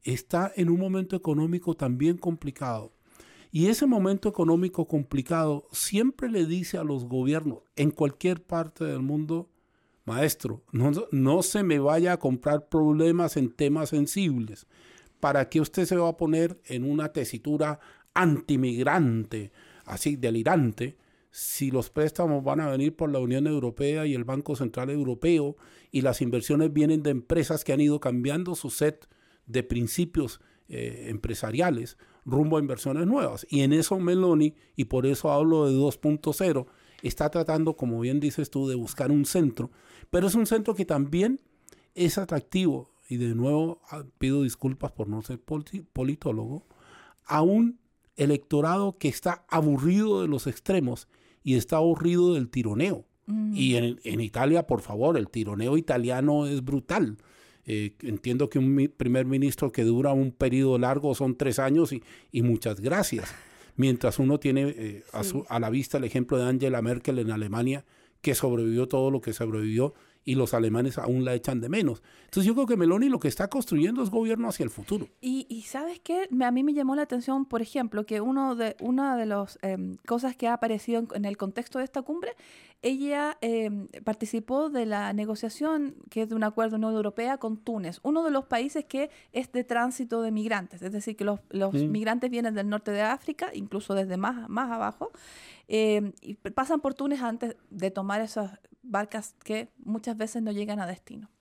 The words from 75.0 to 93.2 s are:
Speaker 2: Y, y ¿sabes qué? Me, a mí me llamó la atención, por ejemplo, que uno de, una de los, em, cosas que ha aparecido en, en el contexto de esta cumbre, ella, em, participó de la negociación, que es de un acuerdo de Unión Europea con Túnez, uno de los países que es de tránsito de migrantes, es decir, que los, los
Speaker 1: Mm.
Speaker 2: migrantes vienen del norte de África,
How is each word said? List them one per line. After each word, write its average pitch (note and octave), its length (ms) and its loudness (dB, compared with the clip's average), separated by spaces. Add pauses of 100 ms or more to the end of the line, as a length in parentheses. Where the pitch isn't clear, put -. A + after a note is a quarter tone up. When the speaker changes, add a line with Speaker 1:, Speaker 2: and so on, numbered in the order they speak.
Speaker 2:
Y, B3+ 260 -4
y A3+ 140 -12
¿sabes E4 360 -10
qué? F#4 320 -4
Me, B3+ 140 0
a B3 60 2
mí B3 120 0
me D4 120 2
llamó C4+ 200 0
la D4 80 0
atención, C4+ 440 -2
por A#3 160 -4
ejemplo, A3 420 -4
que G#3 160 -4
uno C4 340 0
de, A3+ 260 -4
una C4 360 0
de A3+ 80 -2
los, G3+ 380 -4
em, F#3+ 340 -6 (100)
cosas B3 300 -2
que A#3+ 100 -4
ha A#3 60 2
aparecido A#3 480 -2
en, A#3 140 -6
en G#3 100 -2
el G3+ 140 -6
contexto G#3 400 -6
de B3 80 -2
esta C4+ 160 -6
cumbre, F4 300 -8 (500)
ella, C#4+ 580 -2
em, A3 480 -2 (160)
participó A#3 640 -2
de C4 160 -2
la G3+ 300 -4
negociación, A#3 800 -4 (140)
que A3 120 -2
es A3 60 -4
de A3+ 60 -6
un A3 100 0
acuerdo A3 280 0
de A3 40 -4
Unión A3 180 0
Europea A#3 440 -2
con A3 180 -6
Túnez, G#3 460 -6
uno D4+ 200 0
de D#4+ 80 0
los C4+ 140 0
países C4+ 400 -4
que C#4 240 -4 (240)
es B3+ 200 -6
de B3 120 -2
tránsito A#3+ 560 -2
de A3+ 120 -2
migrantes, G#3+ 500 -4
es F#3 100 -8
decir, G#3 240 -6
que G3+ 80 -6
los, G3+ 240 -2
los G3 240 -2
Speaker 1:
Mm. D3 180 0
Speaker 2:
migrantes A3 400 -2
vienen A#3 240 -2
del G3+ 140 -2
norte G#3+ 220 -4
de G3+ 100 -2
África, C#4 540 -4